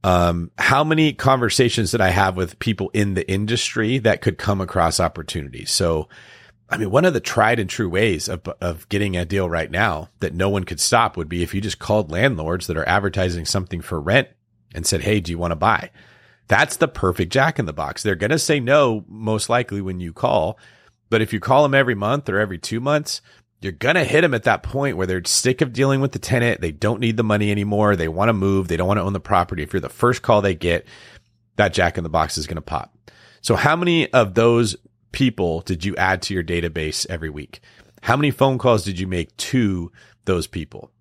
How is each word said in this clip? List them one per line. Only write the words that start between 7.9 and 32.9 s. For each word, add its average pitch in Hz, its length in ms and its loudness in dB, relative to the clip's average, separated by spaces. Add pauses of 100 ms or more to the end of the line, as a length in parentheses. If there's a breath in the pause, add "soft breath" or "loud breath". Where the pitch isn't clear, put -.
of, 82 180 -8 (140)
of 85 280 -6
getting 101 280 -2
a 87 80 -2
deal 92 240 -2
right 82 220 -2
now 85 380 -2 (120)
that 76 140 -4
no 92 140 0
one 98 160 0
could 82 160 -8
stop 117 360 2
would 80 120 -6
be 87 160 -2
if 82 100 -8
you 98 60 -2
just 95 180 -6
called 104 320 0
landlords 87 560 -2
that 82 100 -4
are 78 120 -2
advertising 92 560 0
something 90 360 -4
for 80 200 -6
rent 101 280 2 (460)
and 80 100 -8
said, 82 180 0
"Hey, 104 180 0
do 85 100 -8
you 85 80 -4
wanna 85 160 -2
buy?" 95 360 0 (580 soft breath)
That's 131 280 2
the 160 120 0
perfect 90 440 -2
jack 143 280 2
in 107 60 -2
the 78 60 -8
box. 71 300 -8
They're 101 140 0
gonna 117 240 0
say 151 180 0
no, 123 480 2
most 107 420 -4
likely 120 320 0
when 92 200 -6
you 85 120 -8
call. 101 460 0 (500 soft breath)
But 110 140 2
if 107 100 -4
you 107 60 -4
call 135 240 4
them 139 100 4
every 131 220 2
month 110 340 -2
or 101 120 0
every 95 180 -2
two 113 220 -6
months, 147 420 -2 (380 soft breath)
you're 95 100 -6
gonna 151 320 0
hit 151 200 4
them 151 120 2
at 110 80 -2
that 110 220 2
point 135 320 -2
where 92 100 -2
they're 92 180 -2
sick - 360 0
of 131 120 0
dealing 135 280 2
with 135 100 0
the - 80 -8
tenant. 120 420 0
They 82 120 -2
don't 104 260 -2
need 117 180 0
the 117 60 0
money 104 300 2
anymore. 104 420 2
They 82 140 0
wanna 98 240 0
move. 98 340 2
They 85 100 -2
don't 90 120 0
wanna 101 160 0
own 98 80 -2
the 95 80 -4
property. 90 420 0
If 71 100 -8
you're 98 60 0
the - 100 -6
first - 340 0
call 104 200 6
they 98 140 2
get, 85 280 0 (680 loud breath)
that 101 180 2
jack 87 240 2
in 85 60 -4
the 82 80 -6
box 80 260 0
is 73 120 -6
gonna 82 120 -8
pop. - 320 -8 (480 soft breath)